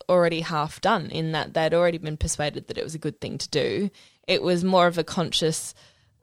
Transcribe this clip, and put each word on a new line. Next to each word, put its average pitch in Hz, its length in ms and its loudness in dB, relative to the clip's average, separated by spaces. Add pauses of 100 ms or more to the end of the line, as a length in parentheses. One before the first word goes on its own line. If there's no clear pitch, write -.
already 170 320 4
half 160 400 -4
done 185 300 2
in 160 220 -2
that 151 200 -4
they'd 160 220 2
already 170 240 4
been 156 180 -6
persuaded - 500 -4
that - 100 -8
it - 60 -4
was 156 120 -10
a 156 40 -8
good 151 220 -6
thing - 160 -8
to - 120 -8
do. 135 400 0 (380)
It 185 140 2
was 175 220 0
more 185 240 6
of 170 100 0
a 160 60 0
conscious, - 720 -2 (460)